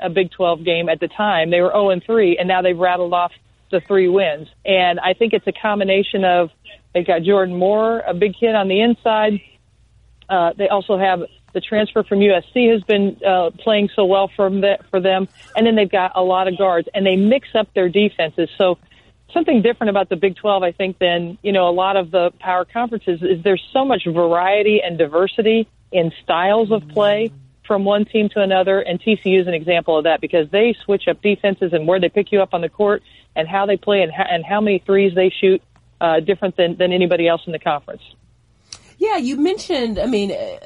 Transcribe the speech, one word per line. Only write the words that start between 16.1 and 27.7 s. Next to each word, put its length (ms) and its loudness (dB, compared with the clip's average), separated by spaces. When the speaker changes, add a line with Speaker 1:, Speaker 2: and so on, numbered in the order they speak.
Speaker 1:
a 80 2
lot 240 2
of 100 -4
guards, 360 0
and 120 -2
they 100 2
mix 380 2
up 220 -2
their 140 2
defenses. 680 -2
So 220 0
something 260 2
different 300 0
about 180 0
the 60 -4
Big 200 -2
Twelve, 280 -2
I 80 0
think, 260 -6
than, 460 -2
you 80 -4
know, 180 2
a 20 0
lot 240 0
of 140 -2
the 300 0
power 260 -4
conferences 560 -6
is 220 -2
there's 280 0
so 140 0
much 200 -2
variety 800 2
and 140 -6
diversity 680 0
in 200 0
styles 480 0
of 160 -4
play 440 0
from 180 0